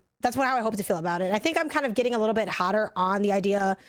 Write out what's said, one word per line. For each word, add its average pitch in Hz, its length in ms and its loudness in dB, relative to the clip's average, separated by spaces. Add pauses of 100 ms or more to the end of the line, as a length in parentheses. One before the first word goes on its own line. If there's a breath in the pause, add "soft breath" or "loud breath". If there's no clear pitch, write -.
(220)
that's 247 160 0
what, 269 100 2
how 262 80 0
I 240 60 0
hope 220 160 -2
to 196 60 -4
feel 185 140 0
about 175 260 -2
it. 185 100 -2
I 214 60 2
think 330 180 0
I'm 320 120 -2
kind 285 180 0
of 214 80 -4
getting 240 180 0
a 226 60 0
little 214 160 2
bit 214 120 0
hotter 196 480 0
on 190 280 0
the 202 80 2
idea 196 440 0 (140 loud breath)